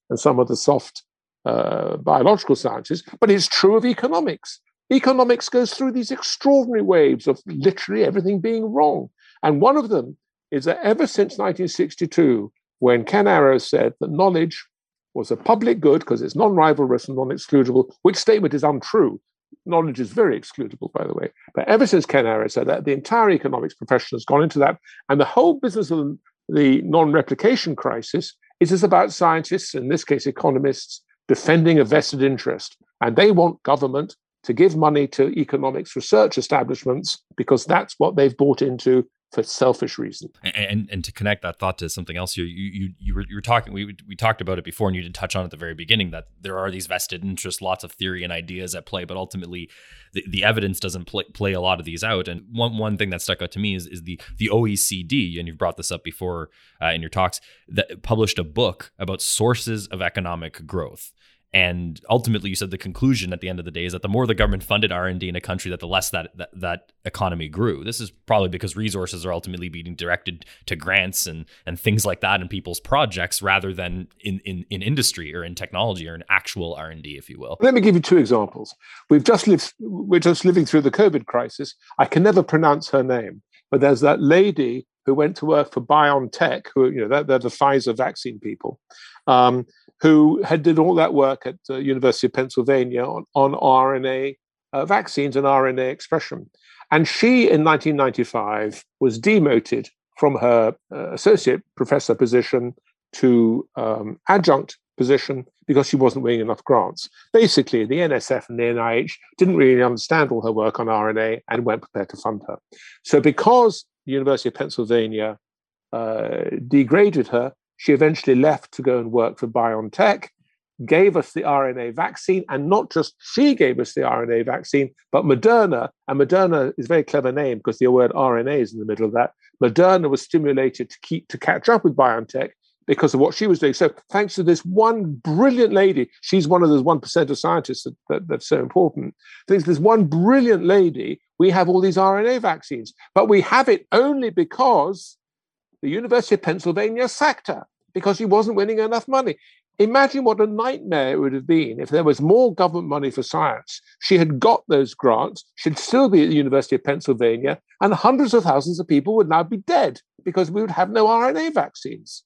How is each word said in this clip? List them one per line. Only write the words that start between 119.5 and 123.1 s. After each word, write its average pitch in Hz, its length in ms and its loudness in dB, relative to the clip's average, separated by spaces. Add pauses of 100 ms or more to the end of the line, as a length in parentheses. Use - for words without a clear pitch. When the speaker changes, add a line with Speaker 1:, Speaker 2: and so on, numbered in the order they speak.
Speaker 1:
gave 170 320 4
us - 160 -4
the 165 100 -6
R 139 260 0
N 127 100 -6
A 120 120 -6
vaccine, 175 580 -4
and 143 200 -4
not 208 220 0
just - 240 -4 (180)